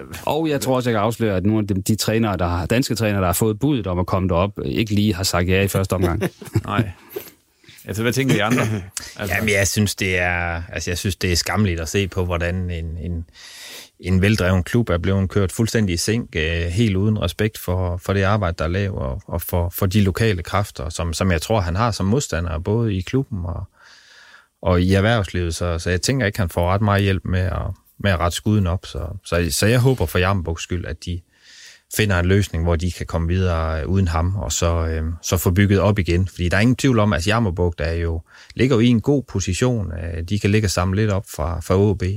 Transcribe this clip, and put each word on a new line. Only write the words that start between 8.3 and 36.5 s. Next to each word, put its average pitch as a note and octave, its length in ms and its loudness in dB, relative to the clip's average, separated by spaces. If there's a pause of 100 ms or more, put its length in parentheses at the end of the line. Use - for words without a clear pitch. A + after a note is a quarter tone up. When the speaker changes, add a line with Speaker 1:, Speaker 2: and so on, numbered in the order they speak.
Speaker 2:
I - 40 2
andre? A#2 280 0
Speaker 3:
<clears throat> G#2+ 160 -2 (340)
Speaker 2:
Altså G#2 180 -4
Speaker 3:
Jamen, G#2+ 160 0
jeg G2 180 4
synes, G#2 260 0
det F#2 240 -2
er, F2 440 -2 (100)
altså, D#2+ 180 -6
jeg E2+ 80 -2
synes, - 180 -2
det F2+ 160 0
er F2 40 2
skamligt F2+ 440 0
at D#2+ 80 -6
se G2+ 200 0
på, F#2 160 -4
hvordan F2 460 -2
en, E2 320 -6
en, E2+ 220 -6 (760)
en F#2 220 2
veldreven F#2+ 400 4
klub A#2+ 280 0
er E2+ 80 2
blevet F#2+ 320 0
kørt G2 220 0
fuldstændig G#2+ 420 0
i - 20 -2
sænk, G#2+ 400 -4
øh, E2+ 260 0
helt F#2 340 0
uden G#2+ 260 2
respekt G#2 360 -2
for, F2+ 380 -2
for - 160 -4
det G2 100 2
arbejde, F#2+ 360 0
der D#2 60 -2
er D#2+ 40 -2
lavet, G2 300 -2
og, C2 280 -6
og F2+ 160 -6
for, F2 320 -2
for G2+ 120 0
de G2+ 140 2
lokale F#2+ 420 2
kræfter, F#2 460 -4
som, E2+ 240 -4
som F#2 200 0
jeg D#2+ 100 0
tror, F#2+ 180 2
han E2+ 160 -2
har A#2 140 2
som F#2+ 160 -2
modstander, F2 520 -2
både G#2 360 0
i F#2+ 60 -2
klubben B2+ 440 -4
og, F2+ 200 -6 (1000)
og F2+ 200 2
i F#2+ 120 4
erhvervslivet. F#2+ 600 2
Så, E2+ 240 -2
så F2 120 -4
jeg F2 120 0
tænker B2+ 240 0
ikke, G2+ 120 -2
han F#2 100 0
får F2 220 0
ret G2+ 120 2
meget G2+ 200 2
hjælp F#2+ 220 0
med F#2 160 0
at, - 260 -2 (320)
med G2+ 120 0
at E2 100 2
rette E2+ 160 0
skuden G#2+ 300 2
op. F2 200 -2
Så, F#2 380 -8
så, E2+ 260 0
så G2+ 160 0
jeg A#2+ 140 4
håber B2 260 2
for - 120 -2
Jammerbugs F2+ 440 0
skyld, F2 220 -6
at - 200 -10
de F2 160 -6 (760)
finder G2+ 220 2
en F2 80 2
løsning, F#2+ 380 2
hvor E2+ 120 2
de E2+ 160 -2
kan - 140 -8
komme E2 220 -2
videre, E2 540 0
øh, - 60 -4
uden F#2+ 200 2
ham, E2+ 280 0
og D2+ 160 -4
så, E2+ 340 0
øh, D#2+ 180 -2 (180)
så - 140 -2
få F#2+ 140 2
bygget G2 300 4
op G2+ 180 4
igen. F2 300 0
Fordi F2+ 200 -4
der F#2 80 2